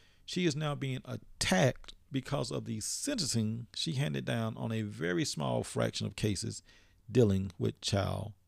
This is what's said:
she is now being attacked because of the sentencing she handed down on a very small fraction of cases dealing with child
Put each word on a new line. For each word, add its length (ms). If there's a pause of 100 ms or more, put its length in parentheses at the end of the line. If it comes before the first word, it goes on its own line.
(240)
she 220
is 80
now 200
being 300
attacked 880 (180)
because 380
of 140
the 160
sentencing 960
she 180
handed 320
down 320
on 160
a 100
very 420
small 380
fraction 440
of 100
cases 460 (480)
dealing 480
with 220
child 520 (160)